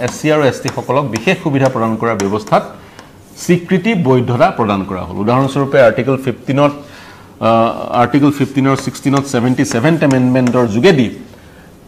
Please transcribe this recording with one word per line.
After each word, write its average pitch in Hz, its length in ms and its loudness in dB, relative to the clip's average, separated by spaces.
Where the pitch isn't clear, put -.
এছ 123 100 -4
চি 151 100 0
আৰু 151 100 2
এছ 135 200 0
টি 139 60 -6
সকলক 123 360 -2
বিশেষ 131 380 -2
সুবিধা 139 260 0
প্ৰদান 113 280 -2
কৰাৰ 113 200 -2
ব্যৱস্থাত 104 460 -2
স্বীকৃতি, 180 560 0
বৈধতা 127 560 2
প্ৰদান 101 380 -2
কৰা 92 120 -6
হ'ল। 90 160 -10
উদাহৰণস্বৰূপে 135 640 0
আৰ্টিকল 127 360 2
ফিফটিনত, 135 540 -2
আহ, - 1200 -2
আৰ্টিকল 139 380 4
ফিফটিনৰ 135 460 0
ছিক্সটিনত 135 500 -2
ছেভেণ্টি 127 380 0
ছেভেন্থ 156 380 0
এমেণ্ডমেণ্টৰ 127 640 2
যোগেদি 120 440 2